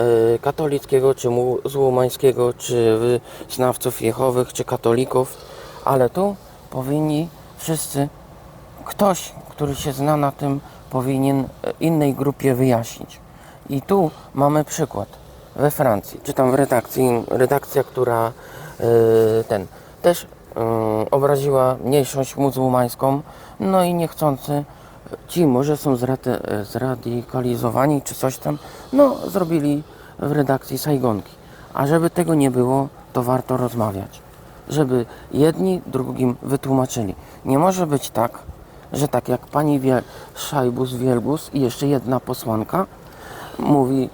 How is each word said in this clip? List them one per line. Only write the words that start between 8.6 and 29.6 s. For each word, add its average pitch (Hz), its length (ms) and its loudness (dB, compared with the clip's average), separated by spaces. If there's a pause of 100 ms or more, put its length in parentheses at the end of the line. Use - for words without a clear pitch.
ktoś, - 480 0 (160)
który 143 260 -4
się 139 180 -4
zna 143 240 2
na 139 140 0
tym, 139 280 -2 (300)
powinien, 135 500 0
e, 131 60 -2 (340)
innej 151 340 2
grupie 135 420 0
wyjaśnić. 123 640 0 (500)
I 139 120 -4
tu 185 300 2 (220)
mamy 143 300 2
przykład - 440 -4 (480)
we 143 160 2
Francji, 117 520 0
czy 139 100 -8
tam 131 180 2
w 131 40 4
redakcji, 131 720 2
redakcja, 131 560 0
która, 117 480 0 (480)
e, 113 640 4
ten, 101 220 -2 (360)
też, 175 260 2 (280)
e, - 40 -4 (520)
obraziła 139 720 2
mniejszość 131 520 0
muzułmańską, 131 880 0 (380)
no 190 240 2
i 175 100 0
niechcący, 151 600 -2
e, 147 100 -2 (640)
ci 170 200 2
może 139 300 2
są 139 180 0
zrate-, 127 440 -2 (120)
e, 104 140 -4
zradykalizowani, 120 1400 -2
czy - 140 -10
coś 131 220 -4
tam, 147 200 -4 (360)
no, 269 220 6 (120)
zrobili 160 560 0 (360)